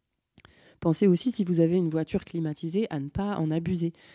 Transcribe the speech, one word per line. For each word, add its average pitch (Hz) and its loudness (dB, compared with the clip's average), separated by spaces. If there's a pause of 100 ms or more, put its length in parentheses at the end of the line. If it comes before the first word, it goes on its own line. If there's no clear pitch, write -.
(800)
Pensez 170 2
aussi, 185 4
si 202 -2
vous 175 2
avez 165 4
une 175 2
voiture 160 -2
climatisée, 165 -4
à 143 -4
ne 143 -8
pas 202 -4
en 156 -2
abuser. 170 -2 (240)